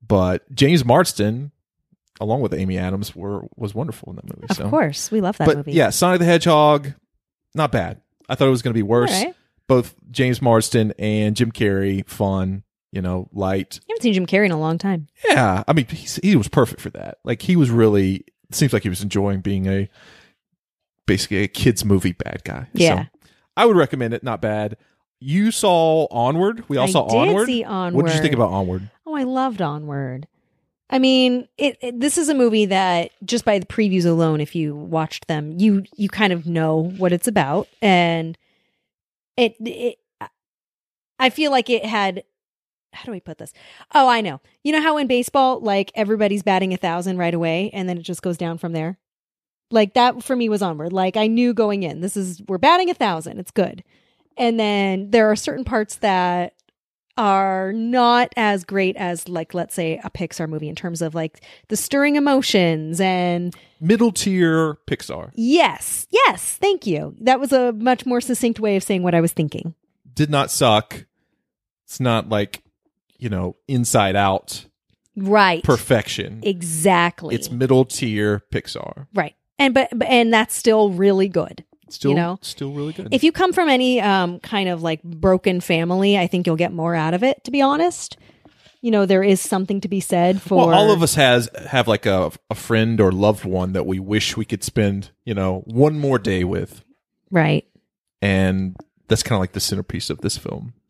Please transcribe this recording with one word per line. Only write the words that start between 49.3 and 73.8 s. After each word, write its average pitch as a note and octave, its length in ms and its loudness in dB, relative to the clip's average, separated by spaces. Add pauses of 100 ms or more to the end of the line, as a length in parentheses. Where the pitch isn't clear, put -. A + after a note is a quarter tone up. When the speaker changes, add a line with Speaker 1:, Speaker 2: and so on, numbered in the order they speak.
Speaker 2:
Like, G#3+ 240 2
that B3 300 2
for C4 100 -2
me A#3+ 140 0
was G#3 140 0
Onward. E3 300 -4
Like, F#3+ 240 0
I G#3+ 120 2
knew A#3+ 260 2
going G3+ 300 0
in, D#3 160 -6
this G3 160 -6
is, F#3 320 -6
we're F#3+ 100 -4
batting F4 320 4
a F4 40 -2
thousand. F3+ 440 -4
It's F3+ 140 -14
good. - 320 -2 (520)
And A#3 220 0
then G3+ 520 0
there G#3+ 200 6
are G3+ 60 2
certain - 280 -6
parts G#3+ 320 -4
that F3+ 580 0 (640)
are F#3+ 580 0
not A#3+ 600 2
as G3+ 280 0
great G3 320 -2
as, F3+ 320 -6
like, E3 240 -6
let's E3+ 220 -6
say, E3 280 -4
a - 80 -12
Pixar E3 380 -8
movie D#3 200 -8
in E3 60 -10
terms E3+ 280 -8
of, D#3+ 120 -6
like, D#3+ 300 -8 (240)
the G#3+ 80 -4
stirring C#4+ 400 0
emotions F3 840 2
and F3+ 540 0 (260)
Speaker 1:
Middle A3 300 4
tier D#3+ 680 0 (100)
Pixar. - 460 -8
Speaker 2:
Yes. B3 760 0
Yes. G#4+ 440 0
Thank G4 320 -2
you. D#3 340 -4
That B3+ 180 2
was C4+ 140 -2
a B3 200 2
much A#3 340 0
more B3 140 0
succinct A#3+ 380 -2
way G#3 180 0
of F#3 60 0
saying F#3 200 -2
what F3 120 0
I E3+ 60 4
was E3+ 120 2
thinking. E3 420 -6 (380)
Speaker 1:
Did D3 180 0
not C#3 200 0
suck. - 540 0 (800)
It's - 160 -14
not A#2 280 0
like, G#2 340 -4 (560)
you B2 100 -8
know, F#2 280 -4 (120)
Inside A2+ 480 2